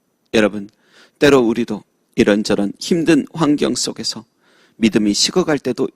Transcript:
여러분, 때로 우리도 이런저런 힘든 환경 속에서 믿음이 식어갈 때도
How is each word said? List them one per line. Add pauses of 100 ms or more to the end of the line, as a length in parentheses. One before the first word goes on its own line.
(340)
여러분, (500)
때로
우리도 (320)
이런저런
힘든
환경
속에서 (520)
믿음이
식어갈
때도